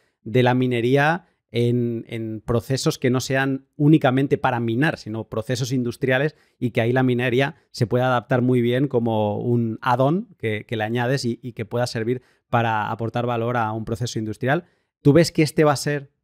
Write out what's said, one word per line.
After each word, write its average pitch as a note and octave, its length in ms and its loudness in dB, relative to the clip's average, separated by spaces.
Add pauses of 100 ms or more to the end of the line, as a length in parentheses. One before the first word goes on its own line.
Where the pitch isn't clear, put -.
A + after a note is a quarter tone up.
(220)
de A#2 200 2
la B2 120 4
minería B2+ 720 0 (240)
en, A#2+ 560 0
en A2 340 -8
procesos C3 580 -2
que B2+ 120 0
no B2+ 100 2
sean C3+ 460 -2 (100)
únicamente C#3+ 600 4
para B2 220 -2
minar, A#2 360 0
sino A2 320 -10
procesos A#2 440 -4
industriales C3 640 -2 (220)
y B2 120 -2
que A#2+ 100 0
ahí A#2 120 2
la C3 100 2
minería B2+ 540 0 (160)
se A#2 160 0
pueda B2+ 180 2
adaptar B2 340 0
muy B2 220 2
bien B2 260 2
como A2 500 0
un A#2 440 0
add-on C3+ 460 0 (100)
que, G#2+ 260 -6
que A#2 120 -6
le G#2+ 80 -2
añades B2 400 -2
y, A#2+ 180 -4
y B2 100 -12
que G#2+ 140 -10
pueda A#2+ 220 -2
servir A#2+ 340 -4 (260)
para A2+ 420 0
aportar A2+ 360 -4
valor A#2+ 300 -2
a A2 160 -2
un A2+ 120 -6
proceso A2+ 340 -6
industrial. B2 460 -2 (380)
¿Tú C#3+ 100 6
ves D#3+ 200 4
que E3 100 2
este D#3 220 2
va D3 80 6
a C3+ 40 -4
ser C#3+ 360 -8 (120)